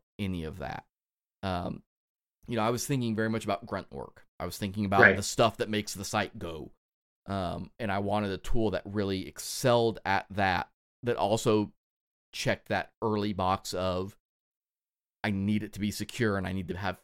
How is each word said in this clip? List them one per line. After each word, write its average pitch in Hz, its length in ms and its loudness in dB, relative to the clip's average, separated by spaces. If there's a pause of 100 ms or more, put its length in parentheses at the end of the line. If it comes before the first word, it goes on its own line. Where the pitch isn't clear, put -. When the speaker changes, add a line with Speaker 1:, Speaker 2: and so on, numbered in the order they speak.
(180)
Speaker 1:
any 92 280 -4
of 76 140 -10
that. - 260 -10 (580)
Um, 90 400 -4 (640)
you 123 80 -4
know, 107 80 0
I 110 60 2
was 120 180 -2
thinking 120 280 0
very 110 140 0
much 110 140 -2
about 101 220 -2
grunt 98 260 -6
work. - 340 -14 (140)
I 87 60 -6
was 90 120 -8
thinking 104 280 -2
about 98 160 6
Speaker 2:
Right. 98 140 10
Speaker 1:
the 101 80 -2
stuff - 340 2
that 110 120 -2
makes 107 240 -2
the 101 120 -8
site 107 340 -4
go. 82 320 -10 (540)
Um, 90 540 -4
and 107 120 -2
I 98 80 0
wanted 101 320 0
a 92 60 -4
tool 110 340 2
that 92 140 -2
really 98 420 -2
excelled 117 800 2
at 95 240 0
that, 95 400 0 (340)
that 120 140 0
also 107 560 2 (600)
checked - 360 -2
that 95 320 -2
early 107 320 0
box 95 400 0
of, 92 440 -2 (1080)
"I 110 80 0
need 101 320 0
it 104 100 -10
to - 60 -10
be 104 120 0
secure 101 460 -2
and 92 100 -2
I 92 60 -4
need 92 160 -4
to 87 80 -6
have 95 260 -4